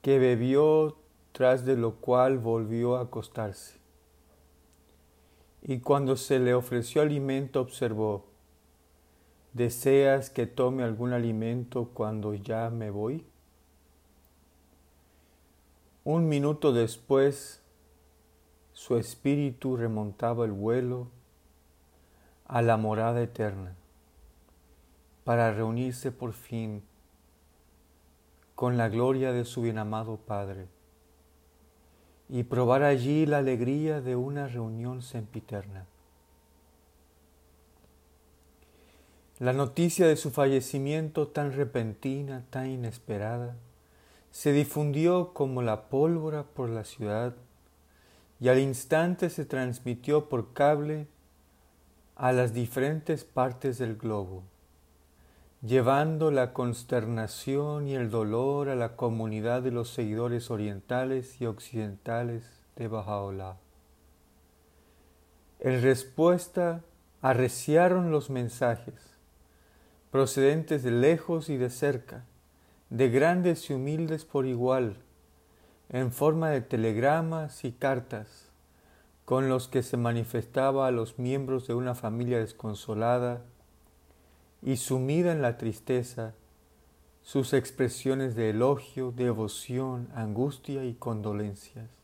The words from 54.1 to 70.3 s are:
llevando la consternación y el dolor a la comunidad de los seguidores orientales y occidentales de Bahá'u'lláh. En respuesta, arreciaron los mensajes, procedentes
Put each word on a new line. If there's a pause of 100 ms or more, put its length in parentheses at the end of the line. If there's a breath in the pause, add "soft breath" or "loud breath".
llevando
la
consternación
y
el
dolor
a
la
comunidad
de
los
seguidores
orientales
y
occidentales (320)
de
Bahá'u'lláh. (2000 soft breath)
En
respuesta, (400)
arreciaron
los
mensajes, (960 soft breath)
procedentes